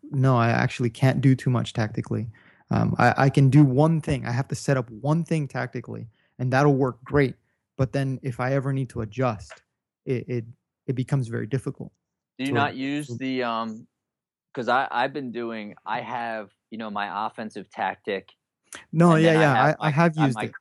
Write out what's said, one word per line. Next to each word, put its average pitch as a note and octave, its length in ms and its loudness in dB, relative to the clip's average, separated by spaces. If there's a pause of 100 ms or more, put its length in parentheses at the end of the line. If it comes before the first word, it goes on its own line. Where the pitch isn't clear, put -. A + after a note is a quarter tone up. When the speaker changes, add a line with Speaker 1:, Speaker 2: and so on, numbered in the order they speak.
(120)
Speaker 1:
no, C3 260 4
I A#2 120 4
actually A#2+ 400 0
can't D3+ 300 2
do C3 160 6
too - 140 -2
much A#2 240 -2
tactically. A2 540 -4 (420)
Um, A2+ 280 0
I, A#2+ 200 4
I C#3 120 4
can C#3 200 4
do D3 160 8
one D3+ 340 4
thing. C3 260 -4
I A#2 60 -4
have C3 180 -4
to C3+ 60 -6
set C#3 220 -2
up A#2 120 -4
one C#3+ 360 -2
thing D#3 220 -2
tactically, B2 600 -10 (320)
and B2+ 140 0
that'll C#3 220 6
work C3 280 -2
great. C3+ 320 0 (420)
But C3 140 -2
then C3+ 300 -4
if B2 180 -6
I B2+ 140 -2
ever C#3 180 -2
need C3+ 180 -2
to A#2 120 -6
adjust, A2 500 -4 (540)
it, B2+ 240 -4
it, A#2+ 160 -4 (420)
it C#3 60 -4
becomes B2+ 340 -2
very A#2 200 -6
difficult. - 440 -8 (460)
Speaker 2:
Do C3 80 -6
you C#3 60 -2
Speaker 1:
So, C3 40 -2
Speaker 2:
not C#3 200 0
use C#3 320 -6
Speaker 1:
so B2 80 -10
Speaker 2:
the, B2+ 280 -4
um, A2+ 440 -6 (640)
'cause A#2+ 160 -4
I, B2+ 220 2
I've C3 220 -2
been C3+ 180 -8
doing, A2+ 440 -8 (100)
I A2+ 160 -4
have, A#2 500 -8 (180)
you A2 80 -12
know, A2 120 -8
my G2+ 380 -4
offensive G#2+ 440 -12
tactic. G2 580 -6 (640)
Speaker 1:
No, E3+ 200 6
Speaker 2:
And D#3+ 100 4
Speaker 1:
yeah, E3 100 6
Speaker 2:
then D#3 40 4
I D#3+ 40 4
Speaker 1:
yeah, C#3+ 140 6
Speaker 2:
have C#3 240 4
Speaker 1:
I, - 80 -2
I - 0 -
Speaker 2:
my, D3+ 40 2
Speaker 1:
have D#3 260 2
Speaker 2:
uh, D#3 80 2
Speaker 1:
used B2+ 100 0
Speaker 2:
my G#2+ 100 -6
Speaker 1:
it. G#2 160 -8